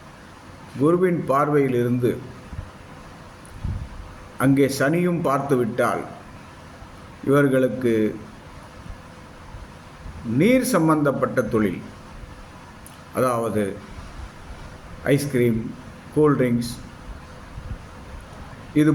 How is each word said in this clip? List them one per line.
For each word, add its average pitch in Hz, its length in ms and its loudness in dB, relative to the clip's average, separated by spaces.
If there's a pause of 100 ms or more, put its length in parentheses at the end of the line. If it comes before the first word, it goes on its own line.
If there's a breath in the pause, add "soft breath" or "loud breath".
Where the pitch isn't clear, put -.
(800)
குருவின் 175 400 4 (100)
பார்வையில் 139 520 4
இருந்து 120 300 2 (2250)
அங்கே 139 220 6 (120)
சனியும் 170 480 4
பார்த்து 139 340 2
விட்டால் 107 420 2 (1300)
இவர்களுக்கு 127 640 4 (2500)
நீர் 247 340 6
சம்பந்தப்பட்ட 147 680 2 (140)
தொழில், 104 280 2 (1400)
அதாவது 117 460 2 (1500)
ஐஸ்கிரீம், 120 440 2 (540)
கூல்ட்ரிங்க்ஸ் 127 600 4 (2000)
இது 151 120 6